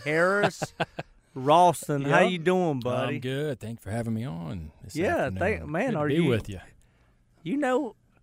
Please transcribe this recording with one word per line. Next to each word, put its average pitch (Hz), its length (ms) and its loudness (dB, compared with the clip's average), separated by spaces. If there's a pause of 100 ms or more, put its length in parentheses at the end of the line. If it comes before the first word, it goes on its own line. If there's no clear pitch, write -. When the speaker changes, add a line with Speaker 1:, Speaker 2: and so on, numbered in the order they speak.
Speaker 1:
Harris 170 680 0 (300)
Speaker 2:
<laughs> - 300 -20
Speaker 1:
Ralston. 147 720 4
How 151 160 4
Speaker 2:
Yep. - 100 4
Speaker 1:
you - 60 -2
doing, 165 420 2
buddy? 123 360 -2
Speaker 3:
I'm 147 60 -6
good. 135 380 -4
Thank 113 200 -10
you - 40 -20
for 95 80 -8
having 113 220 -2
me 110 100 -4
on 139 480 -8 (100)
this - 140 -14
Speaker 1:
Yeah, 226 300 0
Speaker 3:
afternoon. 95 140 -4
Speaker 1:
thank, 190 280 -2
man, 165 200 -2
Speaker 3:
Good - 60 -2
to 151 60 -2
Speaker 1:
are 147 80 0
Speaker 3:
be 143 60 2
Speaker 1:
you, 165 120 4
Speaker 3:
with 113 220 2
you. 95 120 -10 (840)
Speaker 1:
you 196 140 -4
know, 254 380 0 (280)